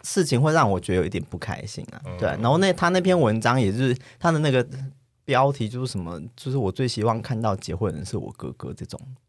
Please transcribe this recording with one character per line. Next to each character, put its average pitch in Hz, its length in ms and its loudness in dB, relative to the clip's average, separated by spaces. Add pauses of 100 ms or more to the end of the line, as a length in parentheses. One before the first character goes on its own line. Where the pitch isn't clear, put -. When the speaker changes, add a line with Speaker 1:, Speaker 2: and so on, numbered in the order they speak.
Speaker 1:
事 185 200 2
情 127 160 2
会 151 120 4
让 147 180 6
我 95 80 2
觉 87 140 -4
得 90 80 4
有 82 40 2
一 85 40 -2
点 - 200 -4
不 - 80 -10
开 - 300 -8
心 - 240 -10
啊。 - 160 -16
Speaker 2:
嗯。 - 100 -10
Speaker 1:
对， 92 120 0
然 80 160 -2
后 139 140 4
那， 190 140 4
他 170 180 2
那 185 100 4
篇 180 200 4
文 113 200 4
章 123 200 4
也 98 120 2
是， 127 200 0 (280)
他 170 100 2
的 160 80 2
那 151 140 2
个 127 120 4 (600)
标 135 260 4
题 120 180 -4
就 123 160 -6
是 123 60 -6
什 101 80 -6
么， 85 240 -8 (140)
就 - 120 -10
是 131 80 -2
“我 104 140 2
最 131 160 -2
希 117 160 -2
望 113 180 2
看 113 220 -4
到 104 140 2
结 - 180 -6
婚 98 160 -2
的 78 60 -6
人 73 100 -8
是 - 100 -6
我 - 200 -6
哥 - 160 -10
哥” - 260 -12
这 - 80 -12
种， - 140 -14 (280)